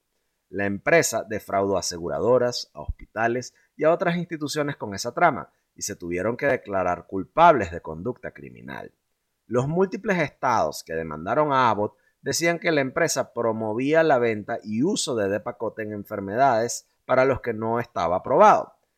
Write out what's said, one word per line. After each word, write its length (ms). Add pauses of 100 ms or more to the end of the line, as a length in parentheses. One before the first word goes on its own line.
(500)
La 160
empresa 600
defraudó 500
a 40
aseguradoras, 920
a 80
hospitales 720 (220)
y 80
a 80
otras 260
instituciones 600
con 180
esa 180
trama, 380 (240)
y 80
se 120
tuvieron 420
que 100
declarar 580
culpables 640
de 100
conducta 500
criminal. 600 (540)
Los 220
múltiples 520
estados 640
que 100
demandaron 600
a 160
Abbott 260 (260)
decían 380
que 120
la 100
empresa 520
promovía 680
la 140
venta 460
y 200
uso 320
de 140
Depakote 540
en 100
enfermedades 960 (180)
para 200
los 160
que 120
no 260
estaba 380
aprobado, 560 (240)